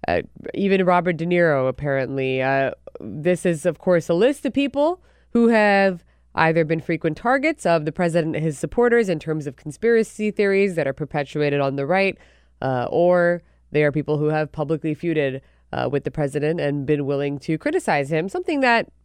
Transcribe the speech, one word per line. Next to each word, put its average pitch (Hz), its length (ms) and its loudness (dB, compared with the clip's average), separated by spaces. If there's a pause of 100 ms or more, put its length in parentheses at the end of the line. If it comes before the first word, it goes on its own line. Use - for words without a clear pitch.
uh, 87 140 0 (320)
even 190 320 2
Robert 175 320 2
De 165 80 -4
Niro, 165 420 2
apparently. 131 720 -2
Uh, 135 300 0 (300)
this 151 440 -2
is, 170 200 0
of 165 120 0
course, 175 300 0
a 175 60 2
list 240 320 2
of 262 80 -2
people 285 480 0 (320)
who 233 160 4
have 196 560 4 (300)
either 160 280 2
been 160 160 0
frequent 160 380 -2
targets 277 480 0
of 170 180 2
the 151 80 -4
president 165 420 -2
and 160 120 -4
his 151 120 -4
supporters 233 520 2
in 160 100 0
terms 156 280 -6
of 135 100 -12
conspiracy 214 760 -2
theories 196 440 2
that 151 120 0
are 135 60 -2
perpetuated 147 680 -2
on 139 160 0
the 139 100 -2
right, 190 320 0 (440)
uh, 127 280 -2
or 175 520 2 (320)
they 151 100 2
are 147 80 2
people 147 260 -2
who 151 100 0
have 156 220 -2
publicly 151 440 -4
feuded, 143 480 -2 (320)
uh, 127 180 -2
with 143 140 -2
the 139 60 -6
president 147 500 -2
and 143 240 -2
been 143 200 0
willing 143 320 -4
to 156 200 -4
criticize 160 520 -2
him, 165 200 -2
something 339 320 -4
that 233 260 2 (180)